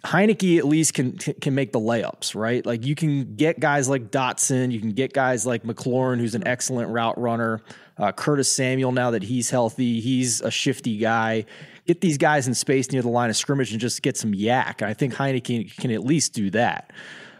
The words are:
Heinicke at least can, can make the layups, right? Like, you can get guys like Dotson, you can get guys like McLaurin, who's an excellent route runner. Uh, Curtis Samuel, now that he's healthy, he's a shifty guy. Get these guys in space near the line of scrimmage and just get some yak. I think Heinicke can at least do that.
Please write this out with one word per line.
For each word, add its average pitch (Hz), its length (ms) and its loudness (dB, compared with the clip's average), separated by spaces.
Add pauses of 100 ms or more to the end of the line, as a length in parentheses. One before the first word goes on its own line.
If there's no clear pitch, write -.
Heinicke 185 540 4
at 143 80 2
least 156 280 4
can, 127 240 -2
can - 380 -2
make 139 160 -2
the 120 80 0
layups, 110 560 -2
right? 113 280 0
Like, 113 200 -2
you 143 100 0
can 143 400 -2
get 151 240 2
guys 143 300 2
like 127 240 -2
Dotson, 127 580 0
you 117 80 -2
can 110 140 -2
get 127 220 -2
guys 127 320 2
like 120 180 -2
McLaurin, 127 560 0
who's 117 160 -2
an 104 100 -4
excellent 120 440 -2
route 113 280 -2
runner. 117 420 -2 (380)
Uh, 101 140 0
Curtis 139 400 0
Samuel, 131 400 0
now 123 200 2
that 101 120 0
he's 120 260 -2
healthy, 120 500 0
he's 127 420 0
a 113 80 -2
shifty 120 480 -2
guy. 110 480 0 (400)
Get 175 140 2
these 156 180 2
guys 151 280 4
in 127 80 0
space 135 380 0
near 131 100 2
the 120 60 0
line 120 220 2
of 107 60 0
scrimmage 135 360 0
and 113 80 -2
just 117 220 -4
get 131 140 0
some 107 180 -2
yak. 113 480 0
I 104 100 -2
think 123 220 -2
Heinicke 123 640 -2
can 131 140 -2
at 110 140 -2
least 139 300 0
do 98 160 -2
that. 107 420 0 (480)